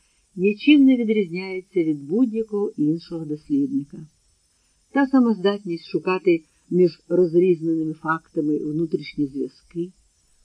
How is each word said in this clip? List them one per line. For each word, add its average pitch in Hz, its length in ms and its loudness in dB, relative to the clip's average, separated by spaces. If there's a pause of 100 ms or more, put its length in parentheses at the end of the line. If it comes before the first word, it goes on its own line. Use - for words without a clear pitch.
(360)
нічим 214 480 4
не 262 120 6
відрізняється 190 880 -2
від 147 200 -2
будь-якого 214 720 -2
іншого 160 480 -4
дослідника. 147 840 -4 (840)
Та 269 140 0
сама 254 280 2
здатність 185 520 -4
шукати 180 580 -2 (260)
між 175 380 2
розрізненими 165 840 0
фактами 156 680 -4
внутрішні 151 680 -4
зв'язки, 143 680 -10 (520)